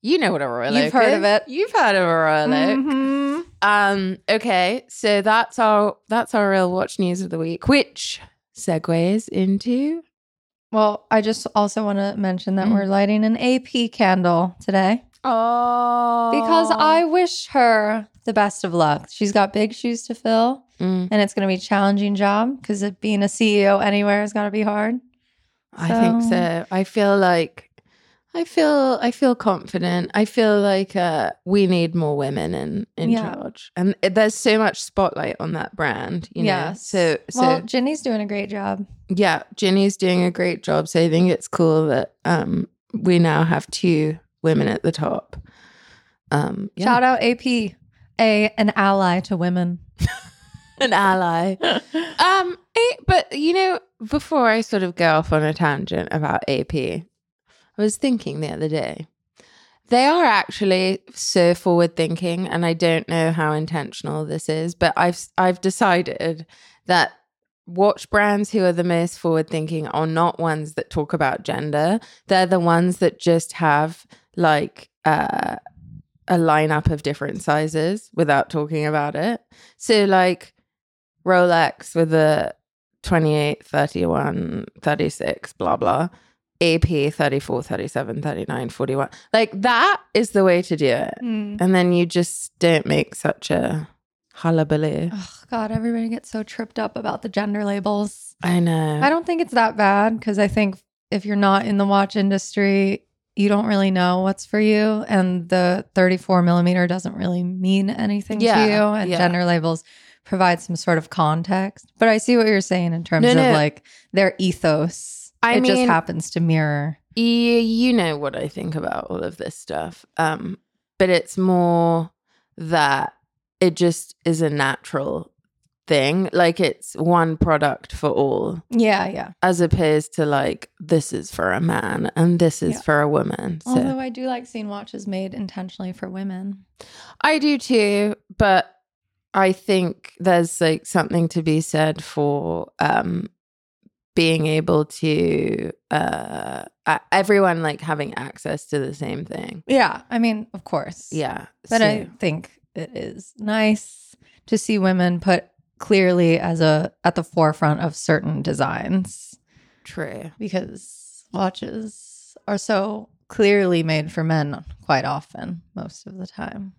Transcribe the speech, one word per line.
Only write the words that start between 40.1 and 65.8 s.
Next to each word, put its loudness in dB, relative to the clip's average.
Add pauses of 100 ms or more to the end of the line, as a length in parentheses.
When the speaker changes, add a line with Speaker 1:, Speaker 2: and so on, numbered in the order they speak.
Speaker 1:
a 0
great -4
job. -2
So 0
I 4
think 4
it's -2
cool 2
that, -2 (120)
um, 0 (240)
we 2
now 4
have 0
two 0 (240)
women 2
at -4
the 0
top. -6 (920)
Um, -4
yeah. -4
Speaker 2:
Shout 4
out 2
A 2
P, -4 (440)
a, 2
an 2
ally 2
to -4
women. -2 (200)
<laughs> 0 (720)
Speaker 1:
An 2
ally. 2
Speaker 2:
<laughs> 0 (380)
Speaker 1:
Um, 2 (180)
it, 2
but, 2
you 0
know, 2 (280)
before 0
I 2
sort -2
of -4
go 4
off -2
on 2
a 0
tangent -2
about -2
A -2
P, -6 (760)
I -2
was 0
thinking -2
the -6
other -4
day, -6 (840)
they 4
are 4
actually 0 (140)
so 2
forward-thinking, 0
and -2
I 0
don't 0
know 0
how -2
intentional -6
this -8
is, -4
but 0
I've, 0 (100)
I've 2
decided -2 (400)